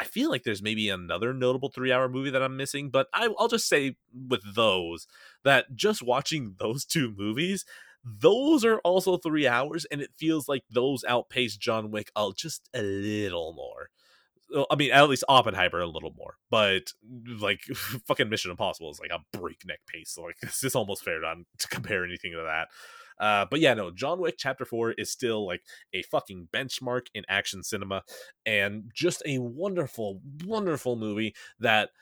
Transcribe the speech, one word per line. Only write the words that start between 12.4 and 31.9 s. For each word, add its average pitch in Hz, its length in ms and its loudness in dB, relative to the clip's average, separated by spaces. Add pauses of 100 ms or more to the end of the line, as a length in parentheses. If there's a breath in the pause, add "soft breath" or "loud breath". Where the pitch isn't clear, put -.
a 127 80 -4
little 101 720 -2
more. 69 380 -12 (600 soft breath)
Well, 143 200 0
I 151 60 2
mean, 143 160 2
at 143 180 12
least 131 180 0
Oppenheimer 95 520 6
a 87 60 0
little 78 300 -10
more, - 200 -16 (140)
but, 101 440 2 (440)
like, 104 220 0
<laughs> 113 460 -8
fucking 139 240 2
Mission 101 200 -2
Impossible 85 400 -4
is, 73 100 -14
like, 76 100 -12
a 85 260 -8
breakneck 85 500 -12
pace, 82 260 -14
so, 85 100 -14
like, 85 160 -12
<laughs> - 40 -16
it's - 200 -6
just 135 140 -2
almost 101 280 -2
fair 82 160 -4
to, 80 140 -4 (240)
to - 100 -6
compare 92 380 -4
anything 87 260 -10
to 82 140 -8
that. 80 220 -4 (520 loud breath)
Uh, 101 300 4
but - 80 0
yeah, 143 160 6
no, 98 160 -4
John 135 300 -4
Wick 170 180 -2
Chapter 131 260 -6
Four 113 280 -2
is - 180 -6
still, 110 340 -2
like, 90 180 -6 (300 loud breath)
a 92 100 -4
fucking 92 520 -6
benchmark 127 600 -4
in 104 140 -8
action 98 360 -2
cinema, 98 400 -4 (420 loud breath)
and 104 480 0
just 170 320 -2
a 139 120 -2
wonderful, 127 840 -4 (240)
wonderful 180 500 -2
movie 107 400 -4 (240 loud breath)
that 107 320 4 (120)